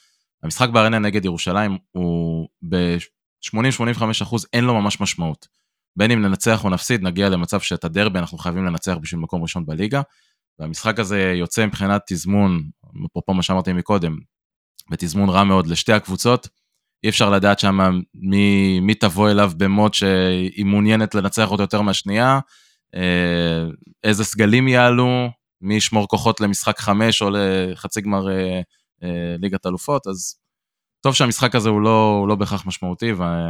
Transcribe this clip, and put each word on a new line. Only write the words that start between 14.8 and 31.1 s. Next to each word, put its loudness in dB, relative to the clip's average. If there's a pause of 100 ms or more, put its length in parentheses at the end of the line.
בתזמון 0
רע 4
מאוד 4
לשתי 0
הקבוצות, 0 (560)
אי 0
אפשר 2
לדעת 4
שם 2 (160)
מי, 2
מי 2
תבוא 2
אליו 2
במוד 2
שהיא 0
מעוניינת 2
לנצח 0
אותו 0
יותר 0
מהשנייה, 0 (560)
אה, 0 (400)
איזה 2
סגלים 2
יעלו, 2 (320)
מי -2
ישמור 0
כוחות 0
למשחק -2
חמש 2
או 0
לחצי -2
גמר, -2
אה, -2 (420)
אה, -6
ליגת -4
אלופות, -4
אז -10 (680)
טוב 2